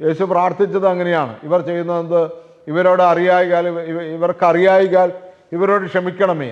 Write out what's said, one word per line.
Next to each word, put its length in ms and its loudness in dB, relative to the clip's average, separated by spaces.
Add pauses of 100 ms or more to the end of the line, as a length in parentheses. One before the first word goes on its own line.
യേശു 260 0
പ്രാർത്ഥിച്ചത് 600 0
അങ്ങനെയാണ്, 400 -2 (140)
"ഇവർ 220 2
ചെയ്യുന്നത് 520 -2 (500)
ഇവരോട് 400 2
അറിയായികാൽ, 540 2 (280)
ഇവ-, 240 -8
ഇവർക്കറിയായികാൽ 920 2 (480)
ഇവരോട് 340 0
ക്ഷമിക്കണമേ" 600 -2